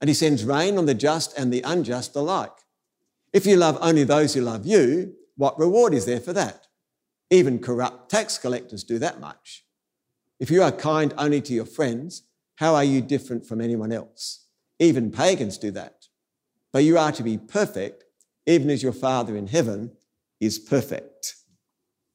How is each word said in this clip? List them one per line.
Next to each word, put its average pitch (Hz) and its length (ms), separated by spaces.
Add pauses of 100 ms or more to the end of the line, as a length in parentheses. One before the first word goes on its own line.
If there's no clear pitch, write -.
and 147 100
he 143 40
sends 143 300
rain 160 320
on 180 80
the 143 100
just 147 440
and 131 120
the 123 120
unjust 127 520
alike. 151 520 (680)
If 190 140
you 202 100
love 160 240
only 160 240
those 143 300
who 131 80
love 113 240
you, 180 480 (220)
what 139 220
reward 185 360
is 120 100
there 120 160
for 170 140
that? 147 320 (640)
Even 139 280
corrupt 123 520
tax 214 260
collectors 120 480
do 113 140
that 143 200
much. - 460 (760)
If 131 120
you 180 120
are 151 100
kind 156 440
only 147 260
to 123 120
your 110 100
friends, 135 580 (340)
how 160 180
are 143 100
you 135 160
different 123 460
from 113 160
anyone 113 300
else? - 480 (380)
Even 127 320
pagans 127 460
do 104 140
that. - 380 (640)
But 139 140
you 165 140
are 151 140
to 143 100
be 110 160
perfect, 185 680 (420)
even 156 220
as 135 140
your 127 100
Father 120 440
in 101 100
heaven 113 500 (420)
is 107 200
perfect." - 800 (800)